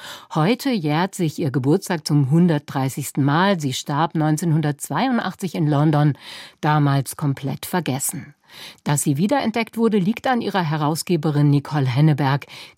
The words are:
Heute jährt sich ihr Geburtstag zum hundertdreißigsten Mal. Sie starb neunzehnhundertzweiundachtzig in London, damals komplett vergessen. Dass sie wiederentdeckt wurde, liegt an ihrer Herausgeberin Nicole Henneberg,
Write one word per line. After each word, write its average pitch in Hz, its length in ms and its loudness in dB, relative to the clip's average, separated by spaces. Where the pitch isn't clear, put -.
Heute 233 380 0
jährt 165 420 0
sich 165 240 -2
ihr 143 140 -2
Geburtstag 151 560 0
zum 147 240 2
hundertdreißigsten 147 920 0
Mal. 170 360 2
Sie 139 140 -4
starb 151 420 -4
neunzehnhundertzweiundachtzig 160 1400 -2
in 165 140 0
London, 147 500 4
damals 143 560 0
komplett 139 520 -6
vergessen. 143 680 -6
Dass 143 180 0
sie 139 160 0
wiederentdeckt 220 600 -2
wurde, 220 200 2
liegt 202 300 -2
an 247 120 0
ihrer 196 220 -2
Herausgeberin 151 880 0
Nicole 143 380 0
Henneberg, 143 580 2